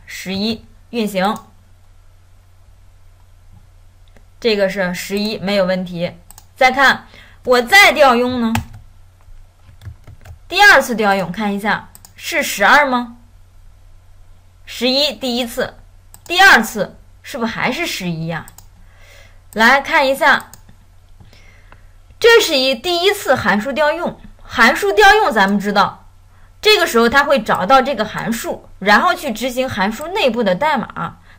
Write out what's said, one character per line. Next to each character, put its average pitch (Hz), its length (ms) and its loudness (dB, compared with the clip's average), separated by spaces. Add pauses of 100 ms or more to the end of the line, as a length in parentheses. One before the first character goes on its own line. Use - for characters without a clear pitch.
十 - 280 -12
一 208 300 -6 (280)
运 233 160 -4
行， 196 280 -2 (3000)
这 220 160 0
个 196 140 0
是 185 240 -4
十 196 240 -8
一， 208 220 -4
没 196 160 -4
有 196 100 2
问 185 180 -2
题。 175 280 -8 (440)
再 254 160 2
看 262 360 0 (360)
我 247 180 2
再 370 300 4
调 262 240 4
用 247 260 -2
呢， 226 120 -2 (1900)
第 359 140 0
二 381 200 8
次 254 120 -4
调 202 220 0
用， 180 160 -4
看 202 220 -4
一 202 60 -6
下 202 300 -4 (260)
是 311 280 -6
十 202 200 -4
二 262 220 6
吗？ 240 320 -4 (1500)
十 - 220 -6
一 269 260 -2
第 247 220 -6
一 240 120 -6
次， - 260 -8 (520)
第 359 140 -4
二 349 220 6
次 208 340 -6 (280)
是 - 160 -12
不 233 60 -4
是 226 60 -4
还 202 200 -4
是 330 160 -6
十 - 200 -8
一 165 200 -6
呀？ 165 180 -10 (1080)
来 240 280 2
看 285 260 0
一 269 60 0
下， 269 380 0 (1700)
这 466 200 6
是 330 160 -2
一 262 200 0
第 349 260 -4
一 392 100 2
次 339 220 0
函 208 260 0
数 254 120 -6
调 294 200 0
用。 330 280 -6 (240)
函 254 320 2
数 392 160 -2
调 403 240 6
用 403 160 2
咱 202 180 2
们 202 100 0
知 202 120 -6
道， 190 340 -2 (560)
这 415 160 2
个 349 80 0
时 - 120 0
候 233 100 4
它 277 160 2
会 285 180 0
找 185 240 -2
到 269 160 6
这 262 140 -2
个 214 80 -4
函 190 300 -6
数， - 340 -10 (120)
然 208 200 4
后 349 140 2
去 330 180 -8
执 240 180 -6
行 254 200 -4
函 208 220 -4
数 285 160 -10
内 359 220 0
部 240 140 -4
的 185 100 0
代 294 240 -2
码， - 400 -10 (220)